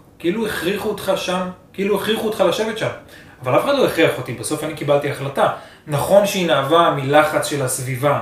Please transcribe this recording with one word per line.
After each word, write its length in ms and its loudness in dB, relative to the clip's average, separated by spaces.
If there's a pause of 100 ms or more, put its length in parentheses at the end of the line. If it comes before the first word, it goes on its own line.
(180)
כאילו 280 -2
הכריחו 420 -4
אותך 280 -2
שם, 240 -4 (320)
כאילו 280 0
הכריחו 260 -2
אותך 140 -2
לשבת 380 0
שם. 100 -4 (540)
אבל 140 0
אף 80 4
אחד 100 2
לא 120 4
הכריח 320 2
אותי, 140 -8
בסוף 320 -6
אני 100 -6
קיבלתי 360 0
החלטה. 380 -2 (380)
נכון 400 4
שהיא 200 -2
נבעה 480 4
מלחץ 520 2
של 160 -4
הסביבה, 600 -2